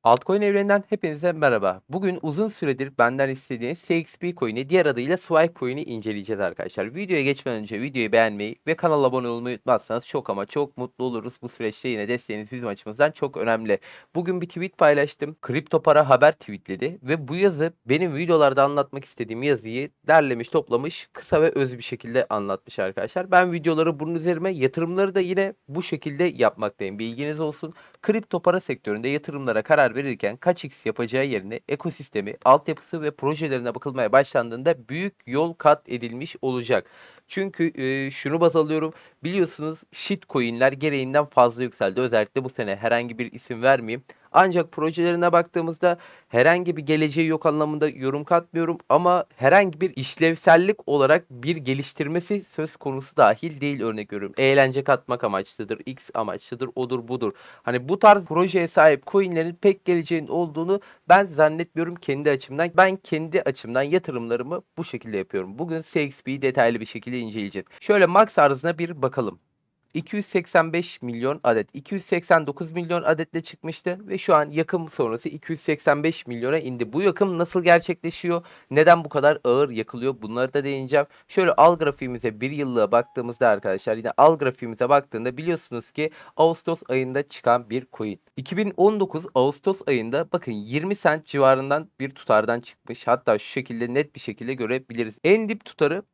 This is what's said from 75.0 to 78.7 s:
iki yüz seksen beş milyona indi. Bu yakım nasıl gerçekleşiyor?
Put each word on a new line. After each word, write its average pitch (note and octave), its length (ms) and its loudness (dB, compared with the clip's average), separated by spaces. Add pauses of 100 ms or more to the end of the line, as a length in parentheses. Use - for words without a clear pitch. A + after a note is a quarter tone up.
iki D3+ 240 -12
yüz D3+ 80 -8
seksen D3 420 0
beş D#3+ 240 -4
milyona B2 320 -4
indi. A#2+ 340 -6
Bu D#3+ 100 -2
yakım F#3+ 360 0
nasıl F3 260 -2
gerçekleşiyor? E3+ 800 0 (280)